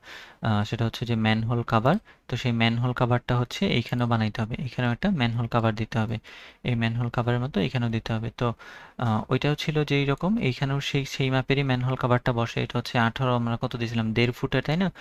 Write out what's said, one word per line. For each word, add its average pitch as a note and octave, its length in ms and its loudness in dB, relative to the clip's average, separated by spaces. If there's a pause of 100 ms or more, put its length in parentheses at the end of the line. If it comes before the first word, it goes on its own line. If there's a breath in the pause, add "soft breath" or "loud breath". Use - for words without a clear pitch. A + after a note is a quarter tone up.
(420 loud breath)
আহ, G#2 220 2
সেটা A#2 220 -2
হচ্ছে A#2 200 -4
যে A#2 100 0
ম্যানহোল A2+ 480 2
কভার। A#2+ 320 4 (320 loud breath)
তো B2 100 -4
সেই B2 140 0
ম্যানহোল A#2 420 2
কভারটা B2 440 2
হচ্ছে B2 300 -2
এইখানেও B2 400 0
বানাইতে A2+ 340 0
হবে, A2+ 140 -4
এখানেও B2 360 -2
একটা D3 200 -2
ম্যানহোল A#2+ 360 0
কভার A2+ 280 2
দিতে A2 240 -4
হবে, A2 180 -2 (460 loud breath)
এই A#2+ 120 0
ম্যানহোল A#2 340 0
কভারের A#2+ 300 0
মতো C#3 200 -4
এখানেও B2+ 300 0
দিতে A2+ 240 -2
হবে। A2 240 -4
তো, B2 100 0 (500 loud breath)
আহ, A2 320 0
ওইটাও C#3+ 260 2
ছিল D3+ 280 -2
যেই C#3+ 220 2
রকম, C#3+ 320 0
এইখানেও C#3 420 -2
সেই, C#3 260 -2
সেই C3+ 240 -2
মাপেরই C3 340 2
ম্যানহোল B2+ 320 0
কভারটা B2 380 2
বসে। A#2 300 -2
এটা - 140 -6
হচ্ছে A#2+ 220 0
আঠারো, B2 360 2
আমরা A#2 260 0
কত B2+ 140 -4
দিয়েছিলাম? A2+ 380 0
দেড় A#2+ 180 4
ফুটে, C3 300 -2
তাই D3 160 -2
না? F#3+ 100 2 (140 loud breath)